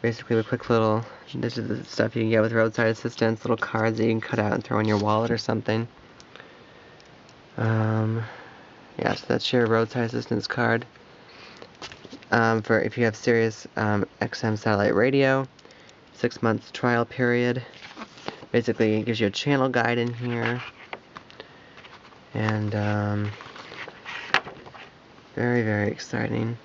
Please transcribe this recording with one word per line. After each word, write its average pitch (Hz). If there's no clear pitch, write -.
Basically, 117
a 110
quick -
little, 113
this 120
is 110
the 123
stuff -
you 117
can 110
get 110
with 113
roadside 113
assistance, 113
little 113
cards 113
that 113
you 117
can 110
cut 113
out 107
and -
throw 107
in 110
your 107
wallet 107
or 117
something. 113
Um, 110
yeah, 104
so -
that's -
your 120
roadside 113
assistance 117
card. 117
Um, 113
for 110
if 104
you 120
have 110
Sirius, 113
um, 104
X -
M 110
satellite 104
radio, 135
six -
months 113
trial 120
period. 123
Basically, 113
it 110
gives 113
you 107
a 101
channel 135
guide 120
in 120
here. 120
And, 107
um, 104
very, 123
very 104
exciting. 113